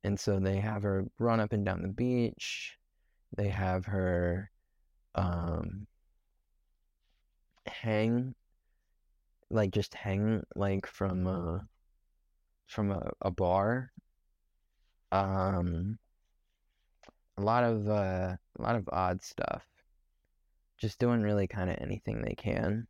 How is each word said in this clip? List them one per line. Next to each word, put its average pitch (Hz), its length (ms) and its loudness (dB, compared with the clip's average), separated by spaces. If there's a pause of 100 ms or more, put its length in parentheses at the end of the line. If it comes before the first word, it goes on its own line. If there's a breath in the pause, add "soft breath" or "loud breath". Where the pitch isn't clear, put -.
And 101 160 0
so 101 200 2
they 95 180 2
have 104 260 -2
her 98 220 2 (140)
run 113 200 4
up 104 140 0
and 101 120 2
down 92 160 -2
the 90 60 -2
beach. 120 880 -2 (580)
They 104 140 0
have 92 360 0
her, 92 680 0 (640)
um, 87 720 -2 (1800)
hang, 117 720 0 (1120)
like, 107 220 2
just - 220 -2
hang, 104 500 0 (120)
like, 98 300 0
from, 92 420 -2
uh, 90 320 -2 (1080)
from 101 240 -2
a, - 200 -4 (100)
a 95 100 -2
bar. 98 600 2 (1200)
Um, 95 840 0 (1400)
a 101 40 -4
lot 113 220 4
of, 110 240 2
uh, 95 480 0 (240)
a - 20 -6
lot 117 140 0
of 104 160 -4
odd 90 320 0
stuff. - 400 -6 (1120)
Just - 220 -4
doing 120 220 4
really 104 260 2
kinda 90 340 -2
anything 107 400 -4
they - 140 -2
can. 107 540 -2